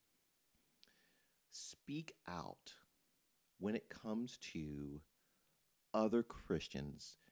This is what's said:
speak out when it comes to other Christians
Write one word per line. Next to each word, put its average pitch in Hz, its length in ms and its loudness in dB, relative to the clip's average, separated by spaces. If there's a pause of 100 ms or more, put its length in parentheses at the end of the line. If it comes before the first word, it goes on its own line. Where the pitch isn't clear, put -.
(1500)
speak - 680 -6 (120)
out 80 460 -6 (880)
when 110 160 2
it - 140 -4
comes 117 480 -2
to 73 640 -4 (920)
other 110 300 8
Christians - 920 -2 (140)